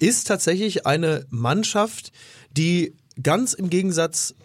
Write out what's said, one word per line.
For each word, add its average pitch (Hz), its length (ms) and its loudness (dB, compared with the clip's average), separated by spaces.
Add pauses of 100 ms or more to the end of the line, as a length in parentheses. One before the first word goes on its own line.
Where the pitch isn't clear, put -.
ist 226 260 2
tatsächlich 190 640 0
eine 156 420 0
Mannschaft, 202 800 -2 (400)
die 165 440 2 (280)
ganz 214 300 0
im 190 160 -4
Gegensatz, 170 680 0 (100)